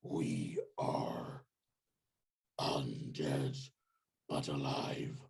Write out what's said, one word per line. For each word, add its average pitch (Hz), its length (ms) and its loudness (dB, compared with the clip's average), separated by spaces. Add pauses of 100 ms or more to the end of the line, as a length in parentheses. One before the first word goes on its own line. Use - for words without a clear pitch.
We - 540 0 (220)
are - 640 0 (1160)
undead, - 960 0 (720)
but 143 180 0
alive. - 720 0 (100)